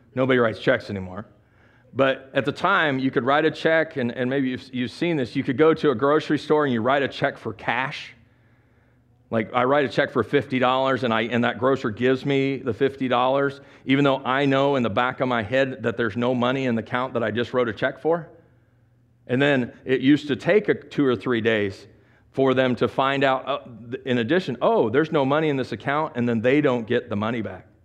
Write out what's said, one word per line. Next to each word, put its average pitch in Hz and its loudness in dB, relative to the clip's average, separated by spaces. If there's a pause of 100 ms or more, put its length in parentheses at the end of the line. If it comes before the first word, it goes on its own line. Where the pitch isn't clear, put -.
(140)
Nobody 127 2
writes 110 0
checks 120 0
anymore. 95 -8 (680)
But 135 0
at 135 0
the 131 -2
time, 165 2
you 131 0
could 131 0
write 143 2
a 156 2
check, 160 0
and, 120 -4
and 127 -4
maybe 135 -2
you've, - -10
you've 123 -6
seen 165 -2
this. 127 -4
You 135 0
could 123 -2
go 156 6
to 151 2
a 127 2
grocery 147 2
store 151 2
and 131 0
you 113 0
write 139 2
a 127 -2
check 143 -4
for 110 -10
cash. 127 -6 (1160)
Like, 113 -2
I 123 4
write 139 2
a 127 -2
check 139 0
for 117 0
fifty 127 0
dollars, 131 2
and 113 2
I, 110 2
and 117 0
that 117 -2
grocer 131 0
gives 127 0
me 139 0
the 123 -6
fifty 135 -2
dollars, 131 0 (240)
even 139 2
though 135 2
I 131 0
know 139 2
in 127 0
the 113 0
back 123 -2
of 131 0
my 120 0
head 127 -2
that 117 -2
there's 113 -2
no 120 0
money 127 0
in 123 0
the 113 -2
account 131 -4
that 117 0
I 110 0
just 113 -4
wrote 123 2
a 107 -4
check 127 -4
for. 160 -2 (1000)
And 127 0
then 135 2 (120)
it 131 0
used 139 4
to 135 -2
take 180 2
a, 147 2
two - -2
or 123 4
three 120 -2
days 104 0 (460)
for 131 2
them 127 2
to 117 0
find 135 0
out, 131 0
uh, 139 -4 (340)
th-, - -10
in 123 0
addition, 131 0
"Oh, 165 2
there's 156 0
no 147 2
money 151 2
in 139 0
this 123 -4
account," 143 -4
and 120 0
then 117 0
they 131 4
don't 123 0
get 120 -2
the 107 -6
money 110 -4
back 90 -12 (160)